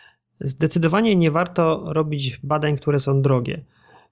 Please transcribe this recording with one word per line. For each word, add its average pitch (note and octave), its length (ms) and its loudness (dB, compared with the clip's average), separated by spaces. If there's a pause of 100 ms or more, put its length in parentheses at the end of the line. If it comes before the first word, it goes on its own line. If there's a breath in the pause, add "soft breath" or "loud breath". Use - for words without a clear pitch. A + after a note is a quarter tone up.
(400 loud breath)
Zdecydowanie E3 760 0
nie E3 140 4
warto E3 600 0
robić D3+ 500 -4
badań, D3+ 340 -2
które C#3+ 220 -2
są C3+ 240 0
drogie. C3+ 420 0 (480 soft breath)